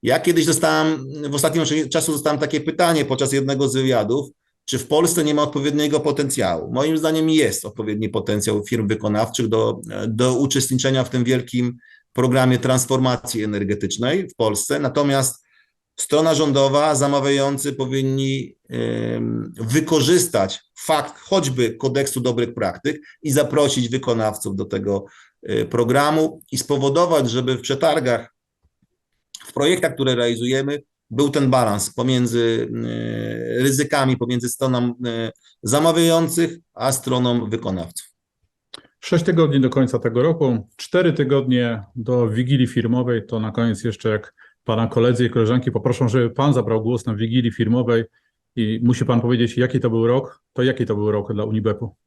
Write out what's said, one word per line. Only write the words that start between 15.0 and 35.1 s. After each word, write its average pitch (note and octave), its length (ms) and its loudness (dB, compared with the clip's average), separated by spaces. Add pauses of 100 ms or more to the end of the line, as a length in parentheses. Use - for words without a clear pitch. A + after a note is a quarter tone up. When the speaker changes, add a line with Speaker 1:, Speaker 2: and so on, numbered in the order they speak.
Speaker 1:
strona D#3 340 2
rządowa, C#3+ 600 2
zamawiający C#3 800 0
powinni, C3+ 840 -2 (120)
em, A#1 880 -4
wykorzystać C#3+ 1040 2 (180)
fakt - 420 -2
choćby C3 500 0
kodeksu C3+ 500 -2
dobrych A#2+ 340 0
praktyk A2 460 -4 (220)
i D3+ 100 -2
zaprosić C#3 560 2
wykonawców A2 680 -2
do F#2+ 80 -4
tego, G2 400 -2 (380)
e, G#2+ 220 -2
programu C#3+ 800 0 (100)
i B2+ 60 -4
spowodować, D3 720 2
żeby B2 260 -2
w A#2 40 -8
przetargach, C#3 760 -2 (1120)
w - 60 -20
projektach, D3 420 0
które C3 200 0
realizujemy, B2 680 -2 (280)
był C#3 200 0
ten C#3 200 2
balans A2 440 0
pomiędzy, A#2 720 0 (160)
e, A#2 800 -6
ryzykami, C3+ 540 2
pomiędzy A#2+ 320 -4
stroną, B2 460 0 (120)
e, A2+ 260 -6 (300)